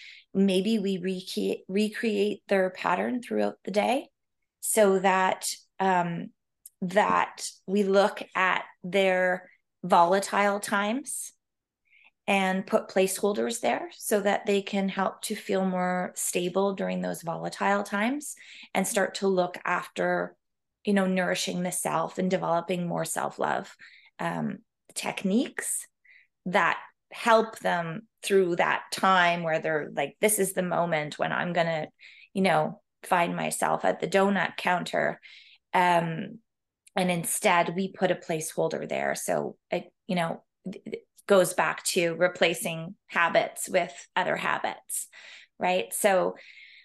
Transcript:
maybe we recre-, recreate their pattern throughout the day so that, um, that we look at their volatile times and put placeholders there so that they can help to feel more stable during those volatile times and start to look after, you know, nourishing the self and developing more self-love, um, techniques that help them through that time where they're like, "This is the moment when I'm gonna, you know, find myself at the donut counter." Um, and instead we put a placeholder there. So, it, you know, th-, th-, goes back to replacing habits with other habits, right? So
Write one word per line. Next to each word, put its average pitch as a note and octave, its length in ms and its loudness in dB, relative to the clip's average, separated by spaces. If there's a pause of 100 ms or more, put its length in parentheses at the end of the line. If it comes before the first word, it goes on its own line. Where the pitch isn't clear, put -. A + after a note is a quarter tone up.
(340)
maybe G3 440 4
we G3 220 -2
recre-, F#3+ 680 -4
recreate G#3 800 -2
their F#3+ 220 2
pattern G3 520 -2
throughout G#3 420 -2
the - 80 -8
day G#3+ 360 0 (520)
so G3 400 4
that, F#3 500 2 (300)
um, F3 500 0 (520)
that F#3 680 0 (160)
we G3+ 180 2
look G3 380 4 (140)
at F#3 280 2 (200)
their F#3 640 0 (340)
volatile G3 760 4
times G#3 720 -4 (920)
and F#3+ 400 0
put - 200 0
placeholders G#3 720 0
there B3+ 320 -2
so - 300 -2
that G3 240 0
they G3+ 160 2
can G3 260 -2
help F#3+ 360 -2
to A3 120 -6
feel F#3+ 300 -2
more F3+ 500 -2
stable F#3+ 600 -2
during F#3 260 -4
those F3+ 220 -6
volatile E3+ 600 -2
times A3+ 520 -4 (400)
and F#3+ 120 2
start F#3+ 280 -2
to G3 120 -2
look F3+ 380 0
after, F3+ 720 -2 (500)
you G#3 80 2
know, F#3+ 140 4
nourishing F#3 560 -2
the F3+ 80 -4
self E3 460 -2
and F#3 120 0
developing F3 580 0
more E3+ 160 -2
self-love, - 720 -4 (440)
um, E3+ 400 -4 (340)
techniques - 960 -4 (580)
that F3+ 320 0 (340)
help A3 480 4
them E3+ 480 -4 (140)
through F#3+ 360 2
that D#3 340 0
time F3 520 4
where D#3+ 160 0
they're D#3 340 -2
like, C#3+ 280 -4
"This G#3+ 180 4
is F#3+ 140 0
the F#3+ 100 -2
moment E3+ 560 -2
when - 120 0
I'm E3+ 200 -2
gonna, E3 360 0 (460)
you F#3+ 80 0
know, D#3 400 2 (220)
find F3+ 320 2
myself D#3+ 500 -2
at F#3 140 0
the - 80 -2
donut F#3+ 480 2
counter." F3 640 -2 (540)
Um, E3+ 640 2 (560)
and F3+ 160 0
instead F3 640 2
we F#3+ 160 -2
put F3+ 200 0
a F3 40 0
placeholder - 720 -4
there. C#2 280 -2
So, - 420 -4 (140)
it, - 200 -4 (160)
you F#3 80 -2
know, E3+ 280 -4 (260)
th-, - 140 -14
th-, - 200 -12 (260)
goes F3+ 240 6
back D#3 300 -2
to E3+ 320 0
replacing E3+ 800 -2 (120)
habits - 640 2
with F3+ 240 0 (220)
other D#3+ 200 0
habits, - 720 -4 (520)
right? F3+ 340 -2
So F#3 420 2 (500)